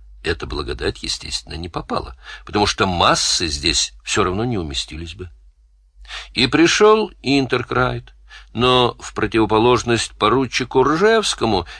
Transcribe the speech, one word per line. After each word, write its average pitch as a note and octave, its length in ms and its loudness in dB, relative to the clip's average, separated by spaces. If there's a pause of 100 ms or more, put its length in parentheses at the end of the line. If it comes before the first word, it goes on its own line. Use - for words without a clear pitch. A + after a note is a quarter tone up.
(240)
эта E2+ 240 -6
благодать, - 560 -8
естественно, - 520 -8
не E2 140 -10
попала, - 460 -8 (300)
потому G#2 200 0
что G2+ 220 0
массы F#2+ 600 0
здесь D2 460 -2 (100)
всё - 200 0
равно F#2+ 220 -2
не B2 120 -2
уместились D#2+ 560 -8
бы. F#2 160 -16 (1040)
И B2 140 2
пришёл G#3 640 4 (100)
Интеркрайт, B2 920 -2 (400)
но B2 460 4
в - 140 -14
противоположность A2 1000 2
поручику B2+ 680 0
Ржевскому D#3 840 2 (140)